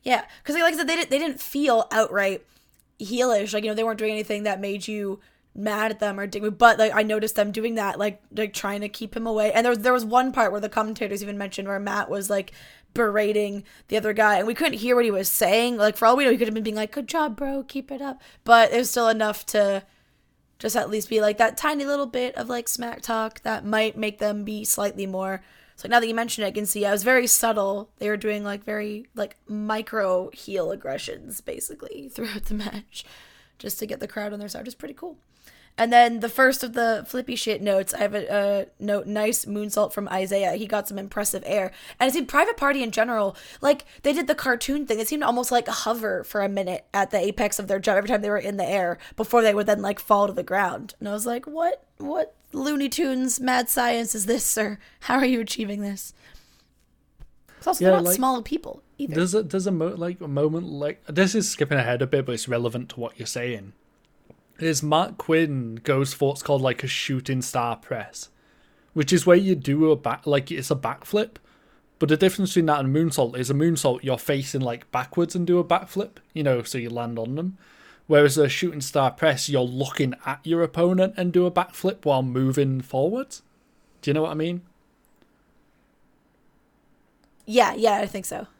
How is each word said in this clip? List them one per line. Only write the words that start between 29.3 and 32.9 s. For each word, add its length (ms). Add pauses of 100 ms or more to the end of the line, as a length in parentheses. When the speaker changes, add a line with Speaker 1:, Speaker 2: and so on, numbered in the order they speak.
Speaker 1:
micro 840
heel 400
aggressions, 680
basically, 720
<laughs> 40
throughout 320
the 100
match, 500 (520)